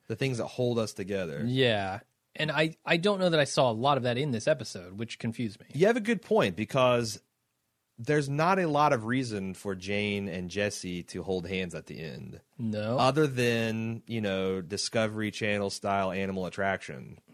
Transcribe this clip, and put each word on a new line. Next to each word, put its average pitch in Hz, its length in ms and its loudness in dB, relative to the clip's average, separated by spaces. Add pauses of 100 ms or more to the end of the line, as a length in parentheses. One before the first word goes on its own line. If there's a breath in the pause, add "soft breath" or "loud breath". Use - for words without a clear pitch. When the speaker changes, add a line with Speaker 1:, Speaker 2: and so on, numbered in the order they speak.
Speaker 1:
the 113 80 -4
things 135 220 0
that 107 80 -2
hold 123 320 0
us 110 160 0
together. 92 520 -4
Speaker 2:
Yeah. 110 540 2 (340)
And 156 160 -2
I, 160 340 2
I 165 120 4
don't 190 240 2
know 180 100 4
that 165 100 6
I 139 40 4
saw 131 260 4
a - 20 4
lot 131 260 2
of 120 60 0
that 120 140 2
in 147 120 0
this 113 180 0
episode, 104 500 -2
which 113 200 -8
confused 113 420 -4
me. - 140 -20
Speaker 1:
You 160 120 6
have 233 100 6
a 254 40 0
good 208 220 0
point, 143 340 2
because 120 640 2 (800)
there's 143 300 0
not 165 300 2
a 180 100 2
lot 147 240 6
of 113 120 2
reason 110 500 -2
for 98 200 -6
Jane 101 540 -2
and 90 220 -6
Jesse 92 540 -4
to 92 180 -8
hold 92 240 -2
hands 92 280 -4
at 78 120 -12
the 67 140 -12
end. - 400 -12 (180)
Speaker 2:
No. 107 400 -2
Speaker 1:
Other 135 280 4
than, 113 800 0
you 113 140 -4
know, 95 400 0
Discovery 107 680 -2
Channel 104 400 -2
style 98 400 0
animal 95 360 -2
attraction. 92 720 -4 (160)